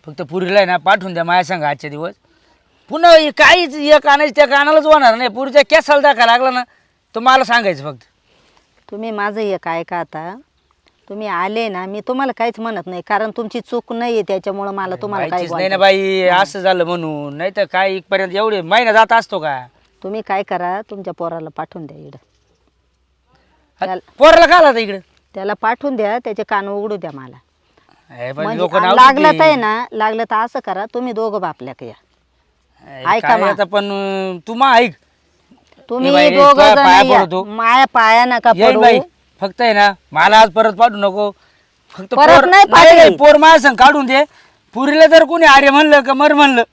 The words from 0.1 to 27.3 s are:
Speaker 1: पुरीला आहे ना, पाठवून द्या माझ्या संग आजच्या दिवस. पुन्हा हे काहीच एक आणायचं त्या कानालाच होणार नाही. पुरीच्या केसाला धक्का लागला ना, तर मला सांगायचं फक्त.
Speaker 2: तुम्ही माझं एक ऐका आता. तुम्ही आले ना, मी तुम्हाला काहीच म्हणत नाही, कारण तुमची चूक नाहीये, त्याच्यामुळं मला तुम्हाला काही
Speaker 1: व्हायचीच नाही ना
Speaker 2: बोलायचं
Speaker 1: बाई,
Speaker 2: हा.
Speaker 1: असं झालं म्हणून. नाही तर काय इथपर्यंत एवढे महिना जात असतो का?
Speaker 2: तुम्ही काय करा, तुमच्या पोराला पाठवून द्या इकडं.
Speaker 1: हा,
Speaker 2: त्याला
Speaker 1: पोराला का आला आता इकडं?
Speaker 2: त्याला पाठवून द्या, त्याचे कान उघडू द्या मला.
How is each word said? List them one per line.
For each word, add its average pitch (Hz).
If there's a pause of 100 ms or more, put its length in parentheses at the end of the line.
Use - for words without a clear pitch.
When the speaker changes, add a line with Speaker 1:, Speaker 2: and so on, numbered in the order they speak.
Speaker 1:
पुरीला 180
आहे 196
ना, 180
पाठवून 185
द्या 170
माझ्या 175
संग 160
आजच्या 147
दिवस. 156 (760)
पुन्हा 330
हे 302
काहीच 302
एक 294
आणायचं 285
त्या 285
कानालाच 285
होणार 285
नाही. 247
पुरीच्या 262
केसाला 285
धक्का 240
लागला 247
ना, 254 (520)
तर 226
मला 262
सांगायचं 202
फक्त. 139 (880)
Speaker 2:
तुम्ही 220
माझं 208
एक 196
ऐका 170
आता. 170 (760)
तुम्ही 208
आले 202
ना, 185
मी 202
तुम्हाला 254
काहीच 226
म्हणत 214
नाही, 180
कारण 202
तुमची 233
चूक 240
नाहीये, 233
त्याच्यामुळं 196
मला 190
तुम्हाला 202
काही 156
Speaker 1:
व्हायचीच 175
नाही 180
ना 190
Speaker 2:
बोलायचं 196
Speaker 1:
बाई, 190
Speaker 2:
हा. 180
Speaker 1:
असं 196
झालं 185
म्हणून. 156
नाही 175
तर 202
काय 190
इथपर्यंत 190
एवढे 208
महिना 214
जात 220
असतो 226
का? 135 (360)
Speaker 2:
तुम्ही 208
काय 202
करा, 180
तुमच्या 196
पोराला 165
पाठवून 160
द्या 147
इकडं. 147 (1600)
Speaker 1:
हा, 190
Speaker 2:
त्याला 185
Speaker 1:
पोराला 330
का 311
आला 330
आता 240
इकडं? 202 (360)
Speaker 2:
त्याला 196
पाठवून 254
द्या, 214
त्याचे 220
कान 202
उघडू 202
द्या 165
मला. 131 (760)